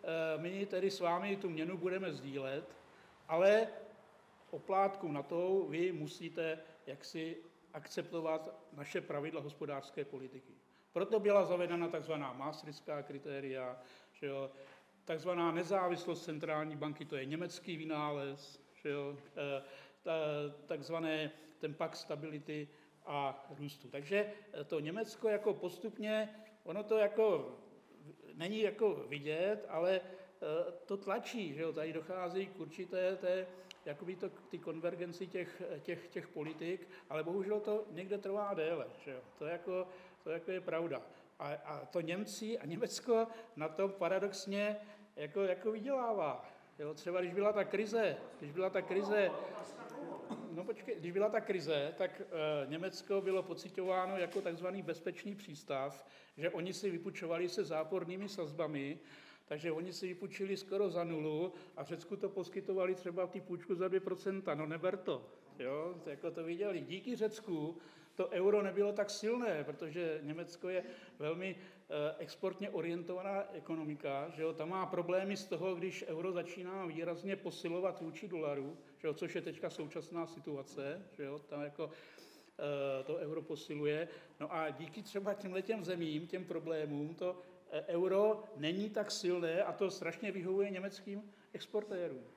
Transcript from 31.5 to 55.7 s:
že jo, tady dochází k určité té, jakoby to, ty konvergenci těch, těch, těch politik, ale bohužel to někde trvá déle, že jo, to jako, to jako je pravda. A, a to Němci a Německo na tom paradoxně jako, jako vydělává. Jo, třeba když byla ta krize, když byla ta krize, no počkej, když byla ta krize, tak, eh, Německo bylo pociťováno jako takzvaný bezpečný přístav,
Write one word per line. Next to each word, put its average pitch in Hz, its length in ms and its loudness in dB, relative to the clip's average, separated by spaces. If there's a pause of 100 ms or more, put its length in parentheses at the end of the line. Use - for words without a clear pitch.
že 147 80 -4
jo, 160 120 0
tady 156 200 -2
dochází 180 540 -2
k 190 120 -12
určité 185 560 0
té, 185 320 2 (380)
jakoby 175 300 -4
to, 180 140 -4
ty - 300 -10
konvergenci 175 680 -4
těch, 175 340 -6 (200)
těch, 170 260 -6
těch - 200 -6
politik, 160 600 -4 (220)
ale 156 140 0
bohužel 196 360 2
to 214 320 0
někde 190 260 -2
trvá 202 360 0
déle, 160 340 2 (180)
že 143 60 -8
jo, 127 100 -8 (160)
to 139 80 -6
jako, 180 420 0 (360)
to - 60 -6
jako 165 220 -2
je 185 100 -2
pravda. 165 400 0 (380)
A, 147 80 -4 (180)
a 143 200 -6
to 175 160 0
Němci 208 580 -2
a - 60 -8
Německo 226 640 2 (280)
na 156 140 -2
tom 196 220 2
paradoxně 196 840 2 (380)
jako, 196 260 -2
jako 190 300 4
vydělává. 220 760 2 (340)
Jo, 151 140 -4
třeba 175 280 0
když 175 120 0
byla 202 200 6
ta 202 100 6
krize, 202 540 4 (220)
když 147 120 -8
byla 185 180 2
ta 190 120 4
krize, 196 500 6 (1200)
no 170 120 -4
počkej, 214 320 -2
když 170 160 -4
byla 196 180 6
ta 220 120 4
krize, 160 560 2
tak, 185 240 0
eh, 151 460 2
Německo 185 540 0
bylo 185 220 4
pociťováno 185 760 2
jako 180 240 2
takzvaný 180 400 0
bezpečný 165 540 -4
přístav, 143 720 -4 (300)